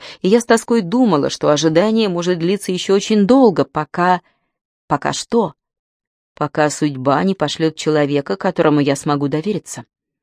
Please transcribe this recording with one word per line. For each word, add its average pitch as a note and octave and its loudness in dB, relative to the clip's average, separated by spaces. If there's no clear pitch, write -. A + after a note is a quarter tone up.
и F3+ 0
я A3+ 4
с - -8
тоской A#3 2
думала, F3 2
что D3 -2
ожидание E3+ 2
может F3 -2
длиться F#3 -2
еще F#3 -2
очень G3+ 2
долго, A#3+ 4
пока... F3 -2
пока C#3+ -4
что? G#3 -2
Пока D3+ -2
судьба C#3 -2
не F#3+ 0
пошлет D#3 -4
человека, D3 -2
которому D#3 0
я C#3 0
смогу C#3+ -4
довериться. D#3 -6